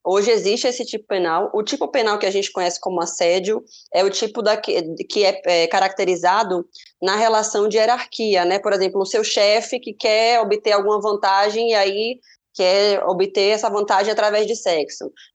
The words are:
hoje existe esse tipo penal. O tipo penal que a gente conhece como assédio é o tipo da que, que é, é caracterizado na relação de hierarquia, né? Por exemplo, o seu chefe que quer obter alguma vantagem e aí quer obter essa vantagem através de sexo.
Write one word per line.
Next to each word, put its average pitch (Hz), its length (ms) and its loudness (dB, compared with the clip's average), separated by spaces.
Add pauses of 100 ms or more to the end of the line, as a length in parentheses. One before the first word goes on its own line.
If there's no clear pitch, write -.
hoje 196 260 2
existe 214 360 2
esse 247 180 -4
tipo 220 220 -10
penal. 180 480 -2
O 214 80 0
tipo 240 260 -4
penal 220 300 0
que 214 80 -2
a 190 40 0
gente 196 220 -2
conhece 180 280 -2
como 180 200 -4
assédio 180 640 0 (320)
é 180 100 4
o 196 60 2
tipo 214 320 -6
da 214 140 2
que, 196 260 -4 (220)
que 208 200 -2
é, 196 220 0
é 170 200 2
caracterizado 185 1000 0 (340)
na 185 160 0
relação 214 520 2
de 208 100 0
hierarquia, 220 640 0
né? 180 140 2
Por 202 140 -2
exemplo, 190 280 0
o 190 60 0
seu 214 180 0
chefe 220 560 0
que 226 140 -12
quer 226 460 2
obter 208 320 0
alguma 202 280 2
vantagem 208 720 0
e 220 40 2
aí 208 460 -2 (320)
quer 196 520 2
obter 196 480 0
essa 214 180 -2
vantagem 208 420 0
através 214 340 0
de 220 100 -4
sexo. 160 540 -4 (240)